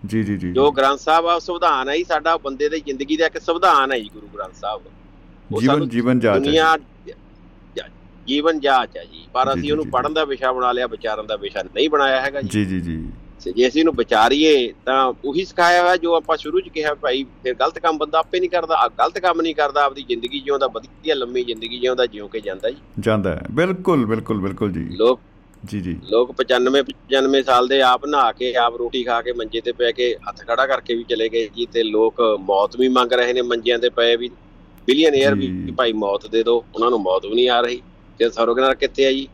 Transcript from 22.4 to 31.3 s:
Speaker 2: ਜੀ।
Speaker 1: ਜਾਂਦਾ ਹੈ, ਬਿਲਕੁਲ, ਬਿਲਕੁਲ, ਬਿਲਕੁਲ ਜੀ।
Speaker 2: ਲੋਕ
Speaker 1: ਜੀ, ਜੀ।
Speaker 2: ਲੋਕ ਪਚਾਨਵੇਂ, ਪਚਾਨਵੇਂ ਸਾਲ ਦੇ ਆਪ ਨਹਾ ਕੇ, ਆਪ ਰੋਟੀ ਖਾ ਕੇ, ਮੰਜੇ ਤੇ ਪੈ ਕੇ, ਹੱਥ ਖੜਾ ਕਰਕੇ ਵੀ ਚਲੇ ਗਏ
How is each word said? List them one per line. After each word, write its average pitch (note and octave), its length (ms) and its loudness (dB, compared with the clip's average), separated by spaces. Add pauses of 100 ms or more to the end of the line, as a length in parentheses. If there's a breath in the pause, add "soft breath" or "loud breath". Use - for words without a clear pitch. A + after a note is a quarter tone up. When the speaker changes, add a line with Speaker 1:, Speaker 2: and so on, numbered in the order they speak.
Speaker 2:
ਜੀ। C3+ 60 -8 (240)
Speaker 1:
ਜਾਂਦਾ G2+ 360 0
ਹੈ, - 60 -8 (100)
ਬਿਲਕੁਲ, F3 540 0
ਬਿਲਕੁਲ, A2 340 -2
ਬਿਲਕੁਲ F#2+ 320 -2
ਜੀ। E2 180 -6
Speaker 2:
ਲੋਕ B2 300 2 (460)
Speaker 1:
ਜੀ, G#2 140 -6
ਜੀ। F2 200 -6 (100)
Speaker 2:
ਲੋਕ A#2+ 220 2
ਪਚਾਨਵੇਂ, C3 520 0
ਪਚਾਨਵੇਂ C3+ 600 0
ਸਾਲ B2+ 240 4
ਦੇ C3+ 140 2
ਆਪ B2+ 240 4
ਨਹਾ C#3 260 2
ਕੇ, B2 240 -4
ਆਪ A#2+ 200 2
ਰੋਟੀ A#2+ 280 -4
ਖਾ A#2 180 -2
ਕੇ, A#2+ 120 -6
ਮੰਜੇ A2+ 280 -6
ਤੇ A#2+ 100 -4
ਪੈ A#2 200 0
ਕੇ, B2 240 -2 (140)
ਹੱਥ - 180 -16
ਖੜਾ B2 200 0
ਕਰਕੇ B2 280 -2
ਵੀ A#2 80 -6
ਚਲੇ A2+ 260 -2
ਗਏ A2+ 260 -2